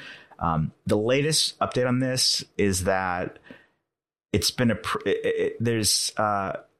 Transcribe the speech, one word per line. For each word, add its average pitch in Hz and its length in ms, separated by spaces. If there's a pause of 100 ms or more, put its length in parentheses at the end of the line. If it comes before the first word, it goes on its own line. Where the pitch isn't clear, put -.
(380)
Um, 82 340 (140)
the 107 100
latest 139 600
update 123 280
on 123 120
this 131 440 (140)
is 92 280
that 92 540 (920)
it's - 180
been 120 200
a 104 60
pr-, - 280
it, - 200
it, 98 160
it, 92 200
there's, 113 560
uh, 101 380 (260)